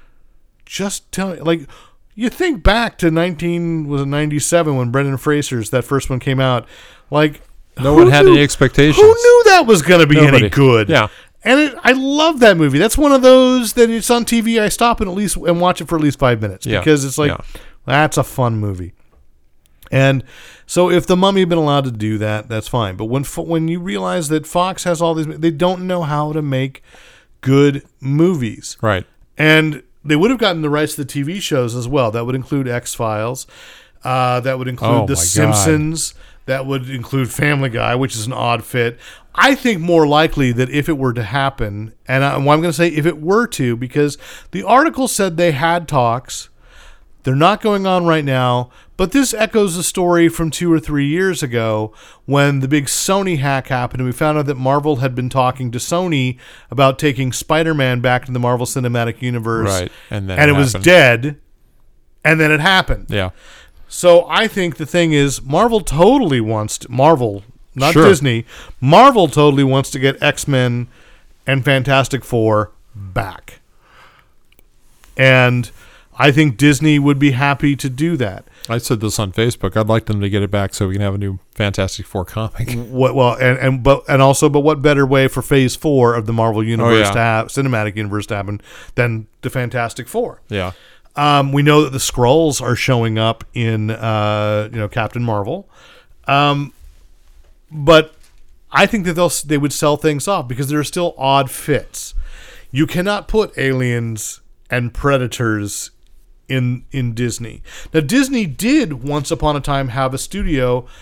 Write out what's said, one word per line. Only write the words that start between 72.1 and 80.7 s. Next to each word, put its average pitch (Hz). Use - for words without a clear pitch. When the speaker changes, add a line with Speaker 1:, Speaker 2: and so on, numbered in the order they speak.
Speaker 1:
Four 110
back. 98
And 127
I 139
think 143
Disney 147
would 143
be 143
happy 143
to 139
do 151
that. 104
Speaker 2:
I 117
said 117
this 107
on 98
Facebook. 117
I'd 110
like 110
them 104
to 101
get 101
it 101
back 101